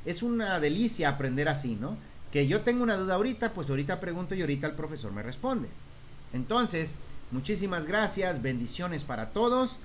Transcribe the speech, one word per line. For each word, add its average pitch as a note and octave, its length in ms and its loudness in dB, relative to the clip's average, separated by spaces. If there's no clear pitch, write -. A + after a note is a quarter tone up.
Es F3 180 -4
una A3 380 2
delicia E3 480 2
aprender C#3 400 2
así, C#3 280 0
¿no? D3 200 -4
Que C#3+ 140 4
yo G3 160 4
tengo B3 200 4
una A3+ 140 4
duda F#3+ 180 2
ahorita, A3 380 2
pues D3+ 180 -2
ahorita C#3+ 300 0
pregunto F3 340 -4
y F#3 60 0
ahorita C#3+ 260 0
el D3+ 80 -2
profesor D3 380 -6
me G#2 100 -4
responde. E3 460 -2
Entonces, E3 640 0
muchísimas F3 560 0
gracias, F#3 560 2
bendiciones C3 640 -2
para A2+ 260 -4
todos. A#3+ 540 4